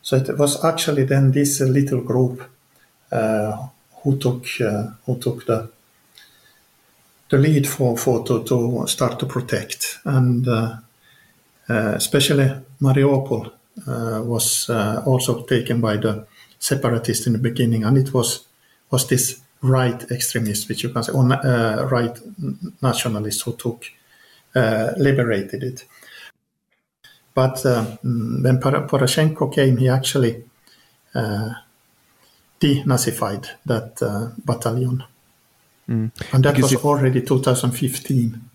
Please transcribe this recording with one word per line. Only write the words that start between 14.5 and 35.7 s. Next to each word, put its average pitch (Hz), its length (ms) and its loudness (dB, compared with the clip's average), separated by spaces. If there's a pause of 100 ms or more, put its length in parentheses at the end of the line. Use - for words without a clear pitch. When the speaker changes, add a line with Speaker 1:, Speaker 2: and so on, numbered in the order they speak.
Speaker 1:
uh, 110 340 0
also 127 420 2
taken 117 360 0
by 107 160 2
the 107 300 -2 (320)
separatists 117 680 -2
in 120 80 2
the 110 60 0
beginning, 117 460 0
and 131 120 4
it 131 160 0
was, - 320 0 (460)
was 131 160 0
this - 340 -2 (220)
right 127 360 2 (120)
extremist, 113 580 -4
which - 140 -6
you 120 60 -4
can 117 120 -4
say, - 100 -4
or 131 120 4
na-, 127 200 2
uh, 117 460 2
right 120 260 0 (240)
n-, 135 340 -8 (100)
nationalists 107 580 -2
who 117 120 -6
took, - 300 -6 (720)
uh, 113 400 2
liberated 123 680 0
it. 127 220 -10 (1500)
But, 131 340 2
uh, 107 360 0
mm, 120 400 -2
when 127 160 4
Por-, 135 280 0
Poroshenko 147 680 2
came, 135 240 4
he 131 120 4
actually, 127 540 0 (680)
uh, 107 360 -4 (1120)
denazified 123 880 0 (160)
that, 113 380 -4
uh, 110 280 -4 (140)
battalion. 123 600 -2 (840)